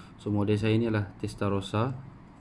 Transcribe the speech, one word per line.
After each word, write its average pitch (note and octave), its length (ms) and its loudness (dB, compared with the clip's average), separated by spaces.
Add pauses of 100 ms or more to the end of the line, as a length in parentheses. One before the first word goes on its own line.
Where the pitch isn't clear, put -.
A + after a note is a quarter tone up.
(200)
So, G#2 160 -2
model G#2 240 2
saya A2 160 4
ni A2+ 160 2
adalah G#2 240 0
Testarossa. G#2 800 -2 (460)